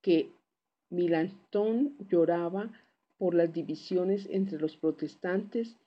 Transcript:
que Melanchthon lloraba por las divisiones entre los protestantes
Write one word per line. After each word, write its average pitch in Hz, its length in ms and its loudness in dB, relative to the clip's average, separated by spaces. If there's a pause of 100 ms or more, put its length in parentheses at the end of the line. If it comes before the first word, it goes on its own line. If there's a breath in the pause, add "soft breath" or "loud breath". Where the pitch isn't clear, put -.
que 165 300 2 (580)
Melanchthon 196 1080 0 (100)
lloraba 170 640 2 (460 loud breath)
por 175 180 0
las 170 160 4
divisiones 180 800 -2
entre 190 280 -2
los 156 180 -4
protestantes 185 1080 -4